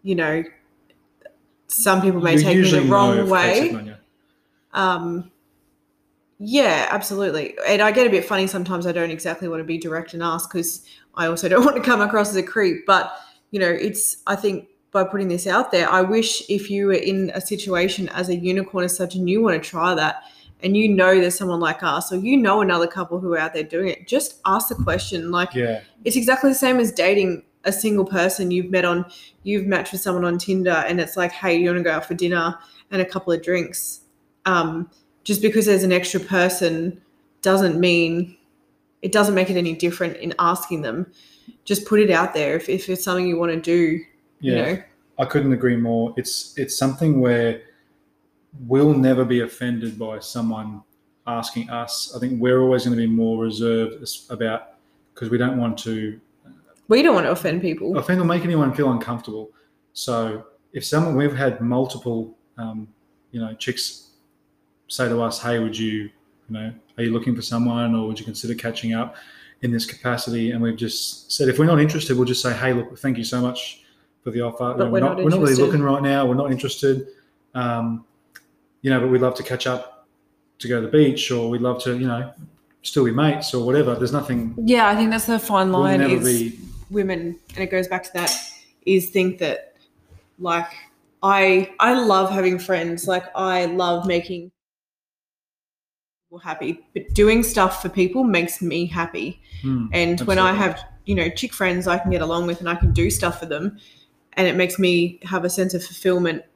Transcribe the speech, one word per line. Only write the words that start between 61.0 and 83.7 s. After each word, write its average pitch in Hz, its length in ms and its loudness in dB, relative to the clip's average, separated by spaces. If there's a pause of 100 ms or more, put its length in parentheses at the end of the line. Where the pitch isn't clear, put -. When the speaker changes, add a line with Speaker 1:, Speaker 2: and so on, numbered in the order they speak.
Speaker 2:
we've 143 180 0
had 127 280 -2
multiple, 120 720 -4 (220)
um, 110 300 -12 (420)
you 120 100 -10
know, 113 140 -8
chicks - 540 -8 (800)
say 127 200 -2
to 117 140 0
us, 113 180 -4
"Hey, 120 180 -2
would 110 200 -4
you, 110 160 -2
you 104 160 -6 (400)
know, 110 200 -8 (280)
are 117 60 -2
you 113 80 0
looking 117 220 -2
for 113 60 -6
someone, 117 540 0
or 110 140 -2
would 107 100 -8
you 107 80 -12
consider 113 280 -8
catching 113 380 -6
up 117 240 -6 (460)
in 123 80 -2
this 117 160 -2
capacity?" 117 640 -4
And 117 100 -4
we've 113 160 0
just - 560 -8
said, 135 160 2
if 127 100 0
we're 156 60 6
not 165 160 6
interested, 151 360 0
we'll 127 100 2
just 123 160 -2
say, 123 100 -2
"Hey, 123 220 0
look, 120 240 -6
thank 131 180 -2
you 117 80 -6
so 123 160 -4
much - 420 -6 (400)
for 123 80 -8
the 120 120 -2
offer. 123 340 -4
Speaker 1:
But - 20 -4
Speaker 2:
We're 196 120 0
Speaker 1:
we're 190 100 2
Speaker 2:
not, - 160 0
Speaker 1:
not 185 80 -2
Speaker 2:
we're 156 60 6
not 185 100 2
really 139 120 4
Speaker 1:
interested. 131 120 6
Speaker 2:
looking 143 180 2
right 139 200 2
now. 139 240 2
We're 123 80 2
not 139 180 0
interested." 135 540 0 (480)
Um, 117 500 -4 (800)
you 139 80 0
know, 127 100 4
but 127 80 0
we'd 127 140 4
love 127 140 2
to 127 80 -10
catch 127 220 -6
up - 420 -8 (500)
to 117 100 -10
go 120 120 0
to 110 60 -4
the 101 60 -4
beach, 147 380 4
or 117 180 0
we'd 120 140 -2
love 123 220 -2
to, 123 120 -2
you 131 120 -2
know, 123 240 -6 (500)
still - 220 2
be 113 80 2
mates 147 420 0
or 120 100 -2
whatever. 127 300 2